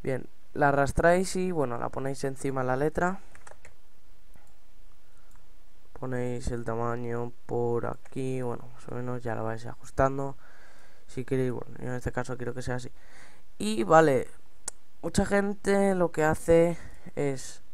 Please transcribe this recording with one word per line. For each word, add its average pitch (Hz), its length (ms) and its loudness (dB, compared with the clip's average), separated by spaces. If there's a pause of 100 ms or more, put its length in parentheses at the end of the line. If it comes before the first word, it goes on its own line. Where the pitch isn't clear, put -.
Bien, 131 260 -2 (240)
la 143 180 6
arrastráis 165 680 4
y, 185 160 0
bueno, 127 260 0
la 120 120 -2
ponéis 135 340 -2
encima 135 380 0
de 127 40 0
la 127 100 2
letra. 165 440 2 (2750)
Ponéis 123 480 -2
el 120 160 -2
tamaño 117 680 -2 (140)
por 120 400 0
aquí, 131 560 -2
bueno, 123 320 -4
más - 140 -6
o 123 80 -4
menos 123 260 -2
ya 113 140 -2
lo 110 80 -2
vais 113 200 -2
ajustando. 135 720 0 (680)
Si - 180 -4
queréis, 131 280 2
bueno, 117 260 -4
yo 127 80 -4
en 127 80 -2
este 123 160 -2
caso 127 260 -2
quiero 120 160 -2
que 123 100 -4
sea 123 120 0
así. 123 160 -4 (680)
Y 214 260 0
vale, 160 420 8 (760)
mucha 180 220 2
gente 196 680 4
lo 175 160 4
que 156 140 2
hace 165 520 6 (380)
es 139 480 -2 (100)